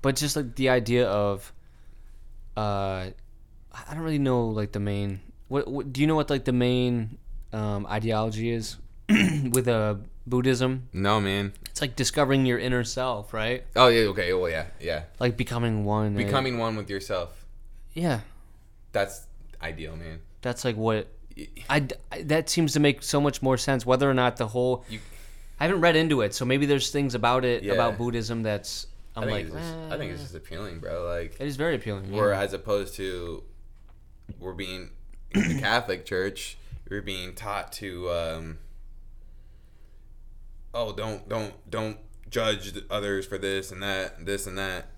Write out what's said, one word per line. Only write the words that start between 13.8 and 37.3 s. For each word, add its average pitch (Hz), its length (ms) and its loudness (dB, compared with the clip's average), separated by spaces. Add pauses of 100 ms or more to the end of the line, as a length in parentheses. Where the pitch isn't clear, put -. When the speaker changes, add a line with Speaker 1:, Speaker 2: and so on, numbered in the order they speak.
Speaker 2:
yeah, 113 200 8
okay, 92 260 0
well, 90 160 2
yeah, 80 160 -2 (140)
yeah. 80 240 -4 (140)
Speaker 1:
Like, 120 180 2
becoming 117 480 0
one, 104 300 2
right? 101 120 2
Speaker 2:
Becoming 127 320 2
one 113 180 0
with 101 140 -8
yourself. 95 540 -4 (500)
Speaker 1:
Yeah. 160 260 2 (720)
Speaker 2:
That's - 340 -2 (360)
ideal, 78 340 -8
man. 80 240 -10 (220)
Speaker 1:
That's, 123 220 -4
like, 113 120 0
what 110 320 2 (280)
Speaker 2:
Y- - 100 -12 (240)
Speaker 1:
I 143 100 6
d-, 131 140 -4 (160)
I, - 120 -8
that 156 280 2
seems 156 240 4
to 147 60 4
make 143 220 6
so 143 180 2
much 143 220 2
more 131 140 6
sense, 127 300 0
whether 127 240 6
or 131 40 6
not 123 220 4
the 113 120 0
whole 123 400 2
Speaker 2:
You 110 100 -10 (640)
Speaker 1:
I 151 60 2
haven't 185 140 4
read 170 140 8
into 156 280 6
it, 101 120 2
so 131 100 -2
maybe 139 220 4
there's 139 240 4
things 139 240 0
about 120 300 4
it, 120 180 2
Speaker 2:
Yeah. 98 120 2
Speaker 1:
about 113 240 4
Buddhism 117 440 -2
that's, - 460 -2 (260)
I'm 110 100 -4
Speaker 2:
I - 20 -2
think 107 100 0
Speaker 1:
like, 98 80 -2 (180)
Speaker 2:
it's 165 80 -6
just, 160 220 -8
I - 60 -6
think 101 140 -6
it's - 80 -8
Speaker 1:
"Uh." - 40 -10
Speaker 2:
just - 100 -12
appealing, 85 460 -10
bro. 85 260 -6
Like, 85 320 -4
Speaker 1:
It 135 80 -4
is 139 100 -4
very 156 200 0
appealing, 98 360 -4
yeah. 101 80 -2
Speaker 2:
or 101 120 6
as 95 220 0
opposed 101 420 -2
to, 87 480 -6 (960)
we're 90 140 -8
being, 92 360 -8 (420)
in 82 240 2
the 135 40 -2
<coughs> - 0 -
Catholic 107 460 0
Church, 95 500 -2 (340)
we're 101 120 -4
being 90 320 -8